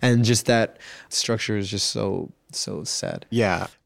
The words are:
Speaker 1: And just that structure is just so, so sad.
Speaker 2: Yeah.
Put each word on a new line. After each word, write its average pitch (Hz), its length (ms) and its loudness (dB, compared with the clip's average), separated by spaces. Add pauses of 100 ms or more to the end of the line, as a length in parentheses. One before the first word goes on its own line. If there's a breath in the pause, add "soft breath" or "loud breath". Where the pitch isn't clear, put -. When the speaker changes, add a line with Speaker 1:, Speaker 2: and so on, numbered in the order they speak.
Speaker 1:
And 120 240 4
just 113 220 4
that 117 320 2 (320 loud breath)
structure - 480 -2
is 98 120 -4
just 101 200 -2
so, 98 400 -4 (220)
so - 320 -8
sad. - 460 -6
Speaker 2:
Yeah. 98 360 2 (200)